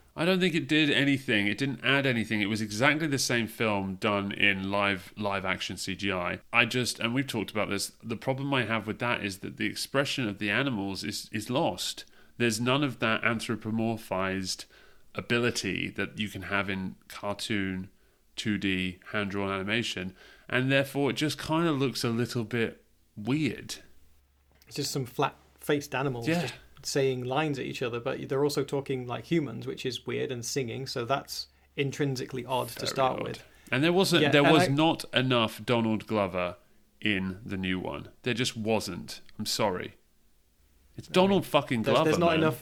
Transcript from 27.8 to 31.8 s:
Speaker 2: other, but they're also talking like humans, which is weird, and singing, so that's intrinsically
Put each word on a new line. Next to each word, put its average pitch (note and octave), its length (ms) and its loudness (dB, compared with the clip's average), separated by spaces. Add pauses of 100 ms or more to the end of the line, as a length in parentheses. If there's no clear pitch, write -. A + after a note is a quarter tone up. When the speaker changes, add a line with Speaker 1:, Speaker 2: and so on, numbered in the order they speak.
Speaker 2:
other, A#2+ 180 -4
but C3+ 280 -6
they're C#3 140 2
also C#3+ 220 2
talking C3+ 420 -4
like A#2+ 180 -6
humans, B2 420 -2
which - 200 -6
is B2 200 -4
weird, B2 260 -2
and A#2+ 120 -8
singing, B2+ 420 -4
so B2 180 -4
that's - 420 -2 (300)
intrinsically C3+ 680 -2